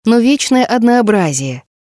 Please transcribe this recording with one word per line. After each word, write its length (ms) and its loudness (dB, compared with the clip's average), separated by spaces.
но 140 2
вечное 460 0
однообразие, 1000 -2